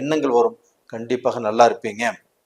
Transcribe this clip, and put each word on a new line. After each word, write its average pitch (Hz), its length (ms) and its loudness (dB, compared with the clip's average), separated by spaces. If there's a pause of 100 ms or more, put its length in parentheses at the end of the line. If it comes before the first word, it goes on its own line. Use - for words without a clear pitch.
எண்ணங்கள் 143 380 0
வரும், 156 180 2 (360)
கண்டிப்பாக 117 480 -4
நல்லா 113 260 4
இருப்பீங்க. 110 380 -4 (420)